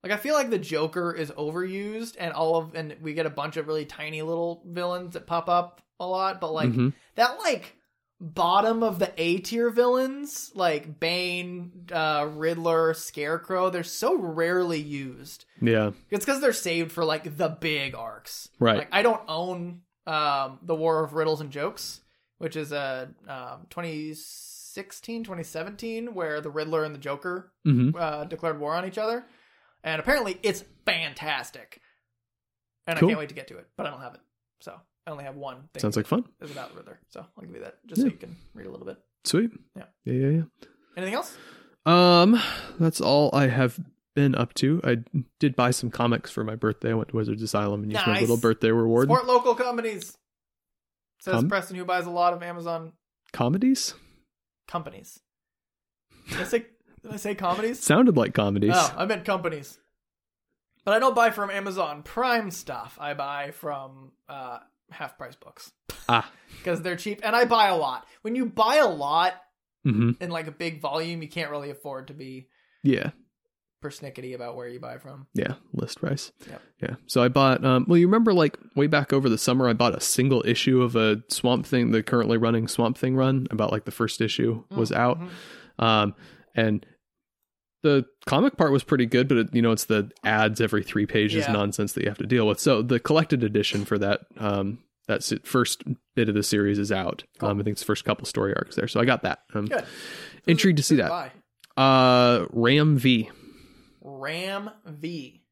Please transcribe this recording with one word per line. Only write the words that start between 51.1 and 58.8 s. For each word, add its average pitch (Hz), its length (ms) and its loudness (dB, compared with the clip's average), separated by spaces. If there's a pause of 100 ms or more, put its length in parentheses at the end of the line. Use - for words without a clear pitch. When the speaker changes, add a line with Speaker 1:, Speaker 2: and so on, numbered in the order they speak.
Speaker 1:
says 190 140 -4
Speaker 2:
Com- 123 160 2
Speaker 1:
Preston, 190 260 -4
who 180 100 -8
buys 180 200 -2
a 175 60 -8
lot 175 220 2
of 175 80 -10
Amazon 170 520 -8 (400)
Speaker 2:
Comedies? 196 600 0 (760)
Speaker 1:
companies. 165 520 -12 (1120)
Did - 100 -6
I 180 60 -4
say, 233 200 -2 (380)
did 214 80 -16
I 214 60 -10
say 202 180 -6
comedies? 202 440 -2
Speaker 2:
Sounded 190 380 6
like 110 160 2
comedies. 101 400 2
Speaker 1:
Oh, 170 240 4